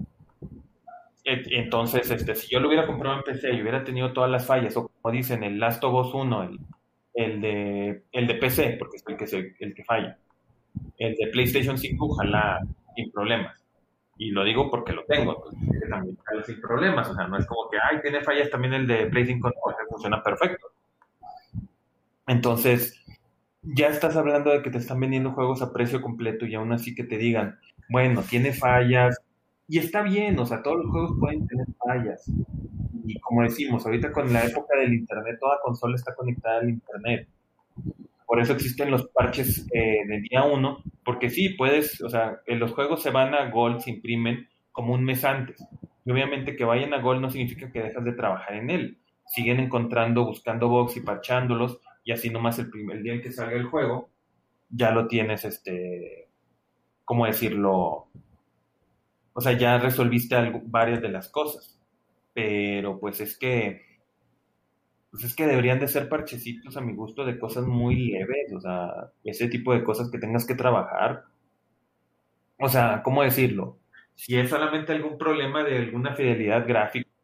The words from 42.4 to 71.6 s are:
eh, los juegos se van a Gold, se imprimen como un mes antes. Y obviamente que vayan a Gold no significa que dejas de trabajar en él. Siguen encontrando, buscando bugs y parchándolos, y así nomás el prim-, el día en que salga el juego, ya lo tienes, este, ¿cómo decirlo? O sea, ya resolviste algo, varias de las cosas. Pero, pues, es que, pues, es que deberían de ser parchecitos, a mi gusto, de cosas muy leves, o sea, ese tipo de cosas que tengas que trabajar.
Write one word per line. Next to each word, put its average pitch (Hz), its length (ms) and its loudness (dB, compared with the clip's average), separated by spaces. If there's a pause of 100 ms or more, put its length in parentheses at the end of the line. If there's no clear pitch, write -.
eh, 120 120 0
los 117 160 0
juegos 151 280 0
se 143 80 -2
van 131 240 4
a 139 160 2
Gold, 117 300 2
se 123 120 -8
imprimen 117 580 -2 (240)
como 120 200 -2
un 127 120 2
mes 131 180 0
antes. 135 420 -2 (380)
Y 127 80 -2
obviamente 135 460 -2
que 123 80 0
vayan 135 280 2
a 135 60 0
Gold 127 220 2
no 131 80 -2
significa 127 420 -6
que 113 120 -4
dejas 117 200 -6
de 120 80 -2
trabajar 104 440 -2
en 117 140 -6
él. - 280 -4 (300)
Siguen 120 340 0
encontrando, 117 640 2
buscando 117 420 -2
bugs 123 300 4
y - 40 -8
parchándolos, 123 760 -2 (240)
y 120 80 -2
así 117 180 -4
nomás 117 300 -2
el 113 100 -6
prim-, 104 220 -10
el 107 120 -8
día 117 100 -4
en 120 80 -4
que 123 100 -12
salga 117 240 -6
el 123 100 -2
juego, 127 440 -2 (600)
ya 117 220 2
lo 117 160 4
tienes, 107 380 0
este, 90 800 -8 (800)
¿cómo 117 200 2
decirlo? 98 800 0 (1200)
O - 80 -8
sea, 123 140 4
ya 120 240 6
resolviste 120 580 2
algo, 117 300 2
varias 117 360 2
de 110 80 -4
las 92 200 -8
cosas. - 500 -6 (540)
Pero, 101 640 -2
pues, 104 220 -8
es - 160 -10
que, 117 440 0 (1300)
pues, 104 120 -10
es 120 120 -8
que 156 120 2
deberían 127 320 4
de 139 80 0
ser 135 200 -2
parchecitos, 127 720 -8
a 135 40 -6
mi 113 120 -6
gusto, 110 320 -8
de 123 140 -4
cosas 123 260 -4
muy 123 300 2
leves, 117 580 -2
o 90 80 -8
sea, 90 500 -6 (120)
ese 120 240 -2
tipo 120 260 0
de 107 100 4
cosas 117 260 -2
que 120 100 -8
tengas 117 260 -2
que 123 100 -2
trabajar. 117 720 0 (1300)